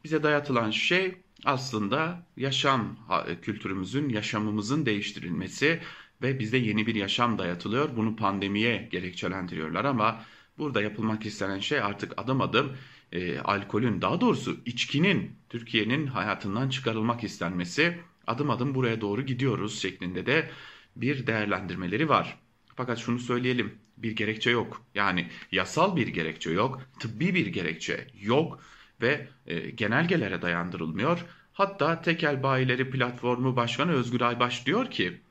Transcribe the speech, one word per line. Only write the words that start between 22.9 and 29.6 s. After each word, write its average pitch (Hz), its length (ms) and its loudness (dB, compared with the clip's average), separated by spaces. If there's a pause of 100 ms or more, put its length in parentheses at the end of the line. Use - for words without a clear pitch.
şunu 120 200 -2
söyleyelim, 123 540 0 (240)
bir 113 140 -4
gerekçe 110 380 -2
yok. 117 320 0 (140)
Yani 90 320 2 (240)
yasal 151 440 2
bir 117 120 2
gerekçe 82 440 -4
yok, 110 300 0 (180)
tıbbi 135 360 -2
bir 139 120 2
gerekçe 85 600 -4 (140)
yok 127 380 2 (420)
ve, 127 260 0 (200)
e, - 220 -4